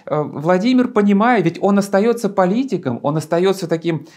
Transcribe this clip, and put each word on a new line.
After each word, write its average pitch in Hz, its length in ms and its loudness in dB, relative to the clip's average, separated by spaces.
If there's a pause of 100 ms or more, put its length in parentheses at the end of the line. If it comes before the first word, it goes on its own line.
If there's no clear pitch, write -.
э, 151 160 -2
Владимир, 185 680 0
понимая, 208 540 2
ведь 165 180 -2
он 202 180 2
остаётся 208 500 0
политиком, 190 760 -2
он 147 140 0
остаётся 175 500 -2
таким, 165 500 -4